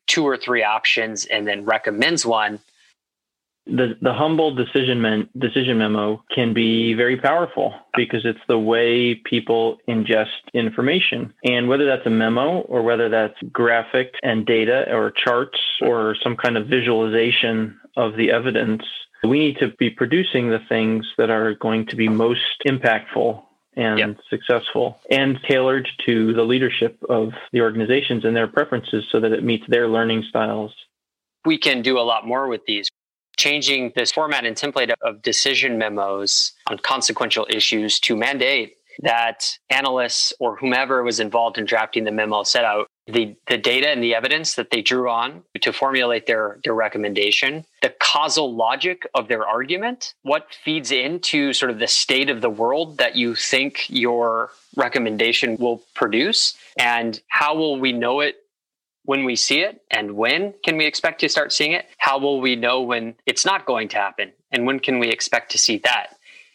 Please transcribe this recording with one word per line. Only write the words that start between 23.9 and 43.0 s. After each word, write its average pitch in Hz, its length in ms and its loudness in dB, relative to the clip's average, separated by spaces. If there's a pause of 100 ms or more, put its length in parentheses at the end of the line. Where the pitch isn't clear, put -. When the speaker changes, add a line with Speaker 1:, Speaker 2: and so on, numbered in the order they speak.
Speaker 1:
Yep. 104 180 -2 (100)
Speaker 2:
successful 117 720 -2 (120)
and 135 360 2
tailored 131 400 2 (200)
to 113 260 4
the 113 100 4
leadership 120 540 0 (120)
of 123 220 2 (220)
the 123 80 4
organizations 113 640 0
and 113 100 2
their 113 120 2
preferences 117 640 -2
so 113 80 4
that 110 120 2
it 110 120 0
meets 117 240 0
their 120 200 4
learning 113 400 0
styles. 107 460 -2 (720)
Speaker 1:
We 160 140 2
can 123 240 2
do 127 160 4
a - 20 4
lot 113 240 0
more 131 220 -2
with 117 180 -4
these. 104 240 -2 (480)
Changing 143 580 0
this 120 160 0
format 147 340 -2
and 110 100 -4
template 131 460 -2
of 107 220 -4
decision 127 540 0
memos 101 760 -2 (160)
on 101 100 -2
consequential 117 720 -2
issues 107 520 0
to 120 140 0
mandate 127 600 0 (240)
that 117 580 -2 (140)
analysts 127 680 0
or 113 180 -2
whomever 127 440 2
was 117 180 0
involved 113 380 0
in 107 80 -4
drafting 110 380 0
the 107 80 -2
memo 107 320 0
set 120 220 2
out 107 220 0 (200)